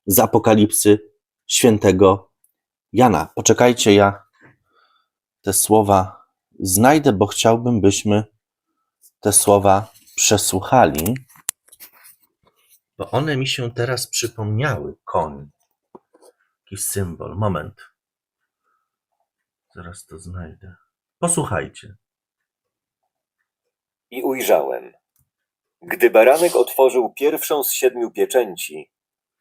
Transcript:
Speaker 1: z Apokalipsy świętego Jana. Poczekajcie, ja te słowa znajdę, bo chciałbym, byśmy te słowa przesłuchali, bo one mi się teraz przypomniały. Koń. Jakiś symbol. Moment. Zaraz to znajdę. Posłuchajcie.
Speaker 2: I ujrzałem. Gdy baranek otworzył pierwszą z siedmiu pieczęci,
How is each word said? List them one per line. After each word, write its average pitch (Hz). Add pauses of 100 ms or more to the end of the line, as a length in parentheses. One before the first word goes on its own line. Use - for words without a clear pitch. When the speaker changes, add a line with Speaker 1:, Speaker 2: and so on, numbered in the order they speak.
Speaker 1:
z 98
Apokalipsy 107 (480)
świętego 101 (600)
Jana. 101
Poczekajcie, 120
ja 98 (1200)
te 101
słowa 101 (340)
znajdę, 127
bo 101
chciałbym, 117
byśmy 101 (960)
te 104
słowa 101 (220)
przesłuchali, 95 (1800)
bo -
one 143
mi 135
się 123
teraz 123
przypomniały. 107
Koń. 73 (1120)
Jakiś -
symbol. 85
Moment. 95 (2000)
Zaraz 87
to -
znajdę. 87 (440)
Posłuchajcie. 101 (2250)
Speaker 2:
I 127
ujrzałem. 80 (920)
Gdy 110
baranek 139
otworzył 123
pierwszą 151
z -
siedmiu 120
pieczęci, 95 (480)